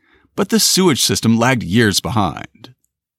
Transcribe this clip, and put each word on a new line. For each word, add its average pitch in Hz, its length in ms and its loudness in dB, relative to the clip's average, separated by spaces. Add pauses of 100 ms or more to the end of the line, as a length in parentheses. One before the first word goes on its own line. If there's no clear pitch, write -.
(360)
but 196 140 -4
the 226 100 0
sewage 175 420 2
system 113 360 0
lagged 117 260 0
years 98 380 2
behind. - 720 -6 (440)